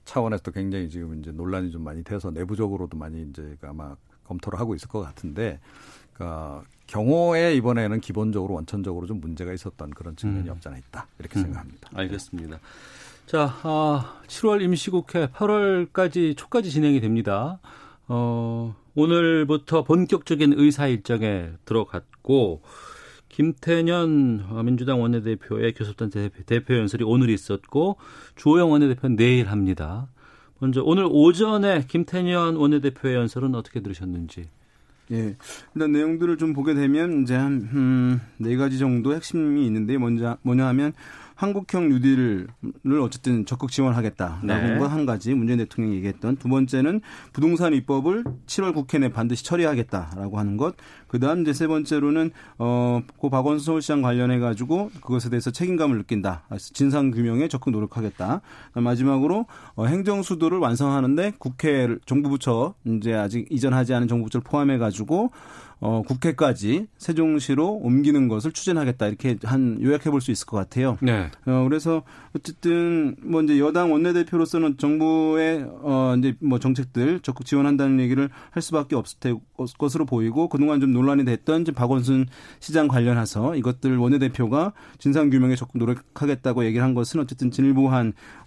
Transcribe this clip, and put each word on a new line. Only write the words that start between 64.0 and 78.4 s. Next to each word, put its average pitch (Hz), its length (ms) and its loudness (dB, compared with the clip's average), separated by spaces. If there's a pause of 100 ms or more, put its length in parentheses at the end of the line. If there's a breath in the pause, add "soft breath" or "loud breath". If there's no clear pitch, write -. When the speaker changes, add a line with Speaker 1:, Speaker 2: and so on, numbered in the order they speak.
Speaker 3:
정부 117 160 0
부처를 120 180 -4
포함해가지고, 139 920 0 (460 loud breath)
어, 110 280 -2
국회까지 131 800 0 (100)
세종시로 156 720 0
옮기는 143 580 2
것을 110 240 -2
추진하겠다. 135 560 -2
이렇게 113 340 -2
한, 123 400 0
요약해 143 280 0
볼 139 120 0
수 127 80 -4
있을 - 160 -4
것 113 100 -8
같아요. 123 460 -2
Speaker 2:
네. 110 280 0 (140)
Speaker 3:
어, 127 240 2
그래서 156 340 0 (320 loud breath)
어쨌든 170 880 0
뭐 160 200 0
이제 147 160 4
여당 156 340 2
원내대표로서는 165 840 2
정부의, 156 920 2
어, 131 480 0
이제 127 240 2
뭐 131 180 2
정책들 131 640 0
적극 127 240 -8
지원한다는 139 560 2
얘기를 131 300 2 (220 loud breath)